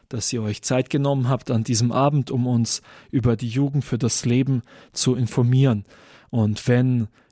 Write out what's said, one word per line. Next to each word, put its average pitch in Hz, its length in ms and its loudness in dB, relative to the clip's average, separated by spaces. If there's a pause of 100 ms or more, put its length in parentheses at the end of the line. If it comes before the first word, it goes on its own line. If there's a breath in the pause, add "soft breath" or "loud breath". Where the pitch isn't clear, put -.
dass - 220 -6
ihr 113 120 -4
euch 104 180 -6
Zeit 127 280 -2
genommen 139 400 0
habt 135 200 -2
an 110 140 0
diesem 120 280 0
Abend, 139 380 2
um 123 160 -2
uns 117 360 0 (280 loud breath)
über 120 260 2
die 113 140 -6
Jugend 139 360 -2
für 123 120 -4
das - 280 -2
Leben 127 360 0 (300 loud breath)
zu 127 240 0
informieren. 123 720 2 (440 loud breath)
Und 107 380 -2
wenn 123 400 2 (240 soft breath)